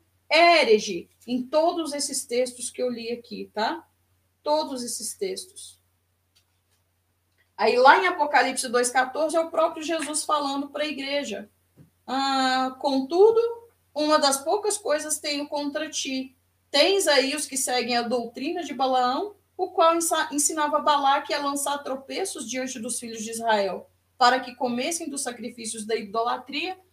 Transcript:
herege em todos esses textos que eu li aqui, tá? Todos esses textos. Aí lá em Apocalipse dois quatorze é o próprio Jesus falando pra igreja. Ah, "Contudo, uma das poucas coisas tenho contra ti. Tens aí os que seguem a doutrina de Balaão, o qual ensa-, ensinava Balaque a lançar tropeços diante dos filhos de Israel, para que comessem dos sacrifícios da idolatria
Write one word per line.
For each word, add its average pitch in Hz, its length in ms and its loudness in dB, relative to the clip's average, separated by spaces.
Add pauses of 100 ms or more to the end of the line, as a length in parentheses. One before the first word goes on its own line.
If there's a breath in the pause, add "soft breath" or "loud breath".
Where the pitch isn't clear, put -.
(300)
herege 277 800 4 (180)
em 247 160 -2
todos 320 500 0
esses 277 320 -6
textos 247 460 -4
que - 100 -8
eu 247 80 -2
li 233 220 -8
aqui, 196 420 -10
tá? 277 340 -4 (540)
Todos 277 420 -2
esses 233 320 -10
textos. - 640 -10 (1800)
Aí 233 220 2
lá 277 220 10
em 370 80 2
Apocalipse 269 600 2
dois 247 240 0
quatorze 285 440 0
é 330 40 2
o 330 120 -2
próprio 330 320 0
Jesus 302 400 -4
falando 285 460 -2
pra 294 180 -4
igreja. 269 640 -6 (540)
Ah, 262 760 0
"Contudo, 339 600 4 (540)
uma 302 240 4
das 269 200 2
poucas 403 380 -2
coisas 302 440 -2
tenho 294 280 -4
contra 294 400 -4
ti. 262 480 -6 (360)
Tens 349 360 4
aí 269 280 4
os 294 100 -4
que 269 100 -8
seguem 247 400 0
a 240 60 2
doutrina 247 640 -4
de 285 100 -10
Balaão, 262 640 0 (200)
o 370 140 -4
qual 330 260 4
ensa-, 330 360 0
ensinava 294 480 0
Balaque 277 520 2
a 294 80 -2
lançar 285 440 -2
tropeços 269 680 -8
diante 254 300 -6
dos 233 200 -6
filhos 226 240 -10
de 220 60 -8
Israel, 214 580 -2 (300)
para 247 220 4
que 262 160 -10
comessem 269 520 -4
dos 277 140 -8
sacrifícios 226 640 -10
da 220 100 -2
idolatria 240 800 -4 (180)